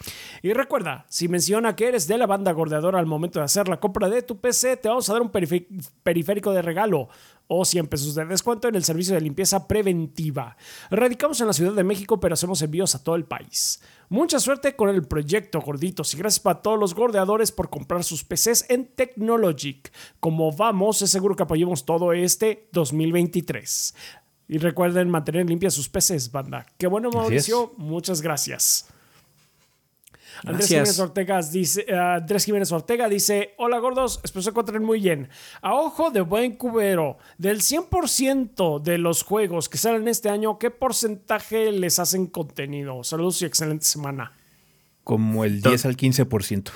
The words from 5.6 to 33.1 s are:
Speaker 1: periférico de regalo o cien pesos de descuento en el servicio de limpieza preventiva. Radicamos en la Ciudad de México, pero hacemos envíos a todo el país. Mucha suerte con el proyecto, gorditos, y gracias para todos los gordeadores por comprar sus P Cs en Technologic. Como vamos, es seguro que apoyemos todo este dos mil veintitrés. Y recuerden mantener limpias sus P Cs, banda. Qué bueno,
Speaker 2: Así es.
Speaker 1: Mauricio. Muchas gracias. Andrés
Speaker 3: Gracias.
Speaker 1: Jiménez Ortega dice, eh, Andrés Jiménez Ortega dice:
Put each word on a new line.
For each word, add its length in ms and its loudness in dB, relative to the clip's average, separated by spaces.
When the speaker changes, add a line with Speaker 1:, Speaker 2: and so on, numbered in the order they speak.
Speaker 1:
periférico 520 0
de 80 2
regalo 480 0
o 180 2
cien 220 0
pesos 280 -4
de 100 -2
descuento 440 -2
en 60 0
el 100 0
servicio 280 0
de 60 4
limpieza 480 0
preventiva. 880 -2
Radicamos 520 2
en 60 2
la 60 2
Ciudad 200 2
de 100 2
México, 380 0
pero 140 2
hacemos 260 -2
envíos 340 0
a 80 -12
todo 120 0
el 100 -2
país. 560 -6
Mucha 320 2
suerte 380 0
con 120 4
el 160 2
proyecto, 540 -2
gorditos, 540 -4
y 40 -12
gracias 220 0
para 220 0
todos 180 2
los 160 0
gordeadores 560 2
por 180 -6
comprar 360 -4
sus 180 -6
P 140 -6
Cs 320 2
en 160 2
Technologic. 1040 0
Como 320 2
vamos, 480 2
es 100 2
seguro 240 2
que 80 2
apoyemos 420 0
todo 280 2
este 580 0
dos 220 0
mil 180 0
veintitrés. 840 -2
Y 120 -2
recuerden 500 2
mantener 400 0
limpias 240 0
sus 160 -4
P 100 -2
Cs, 320 0
banda. 340 -8
Qué 100 0
bueno, 220 0
Speaker 2:
Así 80 -2
es. 60 0
Speaker 1:
Mauricio. 540 2
Muchas 440 -4
gracias. 640 -2
Andrés 220 0
Speaker 3:
Gracias. 120 6
Speaker 1:
Jiménez 200 2
Ortega 440 0
dice, 440 -2
eh, 80 0
Andrés 500 2
Jiménez 260 0
Ortega 360 0
dice: 520 0